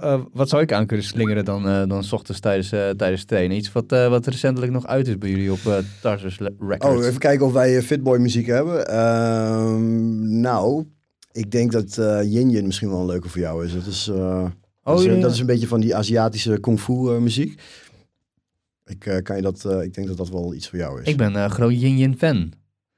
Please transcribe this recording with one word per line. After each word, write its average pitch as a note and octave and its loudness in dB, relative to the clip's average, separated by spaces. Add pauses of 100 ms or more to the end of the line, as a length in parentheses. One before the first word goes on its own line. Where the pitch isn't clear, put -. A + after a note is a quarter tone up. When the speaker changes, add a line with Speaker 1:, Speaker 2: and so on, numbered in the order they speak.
Speaker 1:
eh, C#3 0 (120)
wat C3+ -2
zou D3 2
ik D#3 0
aan G#2 2
kunnen G#2 -2
slingeren G#2+ 0
dan, G2+ -2
eh, G2 2
dan G2 -2
's G2+ -10
ochtends - -6
tijdens, G2 0
eh, G2+ 0
tijdens F#2+ -2
trainen? F#2 0
Iets G#2 -6
wat, A#2 -4
eh, B2 4
wat A#2+ 2
recentelijk B2+ -2
nog B2+ -4
uit C3+ 0
is G2+ -2
bij G2 -4
jullie G2 0
op, F#2+ -4
eh, G#2 2 (240)
Tarsus G2 -4
Le-, G2+ -6
Records. A2 0
Speaker 2:
Oh, A#2+ 2
even B2 0
kijken C#3 2
of C3 2
wij, B2+ 4
eh, B2 2
Fitboy C3+ 2
muziek A#2+ 2
hebben. C#3 0
Ehm, A2+ 0
nou, B2 2 (480)
ik A2 -6
denk A#2+ 2
dat, G#2 -2
eh, G#2+ 2
Yin A#2 2
Yin G#2 2
misschien F#2+ -2
wel F#2 -2
een F2+ -2
leuke F2+ -4
voor F2 -6
jou E2 -4
is. E2+ -6
Dat F2+ -6
is, G2 -6
eh, F#2 -2 (400)
dat D3 0
Speaker 1:
Oh, F3+ 4
Speaker 2:
is, F#3 4
Speaker 1:
ja, F#3 4
ja. F#3 4
Speaker 2:
dat E3+ 4
is A2+ -2
een B2+ 0
beetje A#2+ 2
van A#2 2
die A2 2
Aziatische G#2+ 0
kung G#2+ 2
fu, - -2 (180)
eh, A#2+ 0
muziek. A#2+ 0 (1200)
Ik, - -14
eh, F#2 -2
kan G2 -6
je F#2+ -4
dat, F#2+ -4
eh, F#2+ -2
ik F#2 -8
denk G2 -6
dat F#2+ -6
dat F2+ -6
wel F2 -6
iets - -12
voor F2+ -8
jou C#2+ -6
is. - -10
Speaker 1:
Ik D3+ 0
ben, G#2 2
eh, G2+ 0
groot A#2 2
Yin C3 4
Yin C3 4
fan. G2+ 0 (460)